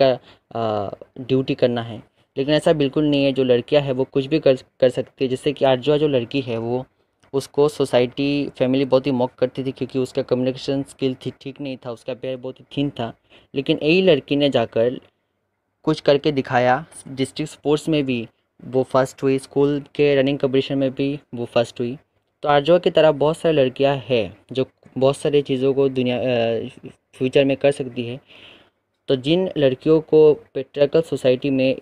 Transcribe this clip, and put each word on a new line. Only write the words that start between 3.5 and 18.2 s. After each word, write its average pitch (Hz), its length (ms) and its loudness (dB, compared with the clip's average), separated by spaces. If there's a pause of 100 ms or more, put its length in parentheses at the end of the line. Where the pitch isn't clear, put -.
हैं 139 80 -4
वो 131 120 -2
कुछ 135 220 -4
भी 156 120 0
कर, 139 180 4
कर - 320 -2
सकती - 360 -4
है। 131 40 -2
जैसे 127 240 -4
कि 135 120 -4
आर्जुआ 135 320 2
जो 151 120 0
लड़की 135 320 -2
है 120 180 -6
वो, 120 280 -6 (460)
उसको 139 360 0
सोसाइटी, 139 880 -2
फैमिली 131 280 0
बहुत 131 220 2
ही 143 60 -2
मॉक 127 260 -2
करती 127 260 -4
थी 131 80 -6
क्योंकि 131 260 -6
उसका 127 240 -4
कम्युनिकेशन 131 600 -4
स्किल 135 320 -4
थी, 127 260 -12
ठीक 135 200 -16
नहीं 135 160 -10
था, 123 140 -14
उसका 120 240 -10
पैर 131 220 -10
बहुत 127 240 -14
ही - 40 -20 (120)
थिन 143 140 0
था। 120 240 -8 (400)
लेकिन 139 280 -2
यही 170 200 2
लड़की 147 340 2
ने 143 120 2
जाकर 120 520 0 (800)
कुछ 156 180 -2
करके 143 320 2
दिखाया, 127 540 0 (220)
डिस्ट्रिक्ट 135 440 -6
स्पोर्ट्स 147 360 -2
में 151 160 0
भी 120 240 -4 (360)